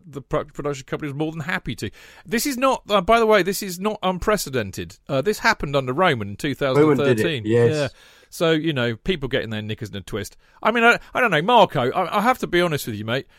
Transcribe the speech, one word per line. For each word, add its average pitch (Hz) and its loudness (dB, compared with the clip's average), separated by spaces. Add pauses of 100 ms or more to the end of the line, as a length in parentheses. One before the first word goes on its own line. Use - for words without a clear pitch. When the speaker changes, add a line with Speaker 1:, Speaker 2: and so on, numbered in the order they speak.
Speaker 1:
the 139 -14
pro-, - -4
production 139 -8
company 151 -8
was 135 -10
more 156 -4
than 165 -10
happy 160 -6
to. 107 -8 (360)
This 226 -2
is 262 -4
not, 262 2
uh, 202 4
by 226 4
the 226 2
way, 214 6
this 190 -2
is 180 -8
not 208 -4
unprecedented. 131 -2 (100)
Uh, 135 0
this 208 -2
happened 208 -2
under 131 0
Roman 135 0
in 101 -10
two 139 -4
thousand 143 2
thirteen. 147 4
Speaker 2:
Roman 123 2
did 107 0
it, 127 -4
yes. 117 4
Speaker 1:
Yeah. 143 0 (420)
So, 165 0
you 160 0
know, 120 -2
people 143 -4
getting 117 -2
their 107 -6
knickers 107 -8
in 101 -12
a 98 -10
twist. - -10 (260)
I 220 2
mean, 233 2
I, 233 6 (160)
I 254 0
don't 240 2
know, 151 2
Marco, 190 4
I, 180 -2
I - 0
have 247 2
to 214 -6
be 175 2
honest 160 -2
with 110 -6
you, 104 -8
mate. 120 -4 (120)